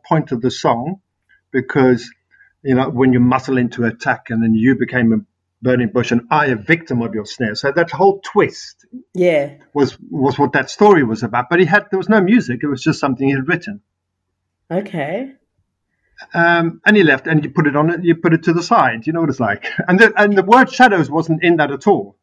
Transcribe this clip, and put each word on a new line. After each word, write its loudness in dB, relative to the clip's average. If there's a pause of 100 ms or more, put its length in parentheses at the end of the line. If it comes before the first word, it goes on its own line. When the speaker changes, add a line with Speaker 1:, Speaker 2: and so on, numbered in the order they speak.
Speaker 1:
point -2
of -4
the -2
song, -4 (500)
because, 0 (560)
you 0
know, 0
when 2
you 2
muscle 0
into -2
attack -6
and -2
then 2
you 2
became 0
a 2 (460)
burning 0
bush -2
and 0
I 0
a -2
victim -2
of -6
your -6
snare. -6
So -4
that 0
whole 0
twist -4 (300)
Speaker 2:
Yeah. 0 (180)
Speaker 1:
was, -2 (140)
was -2
what 0
that -2
story 4
was -4
about. -4
But 2
he 4
had, 0
there -2
was -6
no 4
music. 0
It -4
was -6
just -2
something -2
he 2
had -4
written. -6 (880)
Speaker 2:
Okay. -8 (1040)
Speaker 1:
Um, 0
and 4
he 6
left, 2
and 0
you -8
put -2
it 0
on, 0
you 2
put 0
it 0
to 0
the -2
side. 0
You -2
know -4
what 0
it's -6
like. -4 (160)
And 4
the, 6
and 2
the 4
word 4
shadows 4
wasn't -2
in 2
that 0
at -8
all. 0